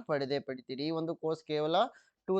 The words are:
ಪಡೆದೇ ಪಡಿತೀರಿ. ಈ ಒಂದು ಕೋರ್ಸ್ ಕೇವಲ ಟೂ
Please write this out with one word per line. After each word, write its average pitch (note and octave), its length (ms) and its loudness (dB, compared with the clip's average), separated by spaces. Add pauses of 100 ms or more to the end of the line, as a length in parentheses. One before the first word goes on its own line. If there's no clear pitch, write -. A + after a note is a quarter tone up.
ಪಡೆದೇ C#3 320 0
ಪಡಿತೀರಿ. C3 460 -6
ಈ D#3+ 80 0
ಒಂದು D#3+ 220 -2
ಕೋರ್ಸ್ D#3+ 300 -4
ಕೇವಲ D3+ 300 0 (520)
ಟೂ F#3+ 120 2